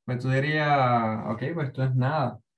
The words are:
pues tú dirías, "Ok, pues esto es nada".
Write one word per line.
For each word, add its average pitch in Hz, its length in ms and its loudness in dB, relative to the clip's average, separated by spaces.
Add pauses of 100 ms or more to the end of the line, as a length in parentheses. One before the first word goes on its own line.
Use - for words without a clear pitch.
pues 120 140 -4
tú 131 100 -2
dirías, 135 1000 2
"Ok, 110 120 -6 (140)
pues 147 140 -2
esto - 140 -4
es 131 120 0
nada". 127 440 0 (180)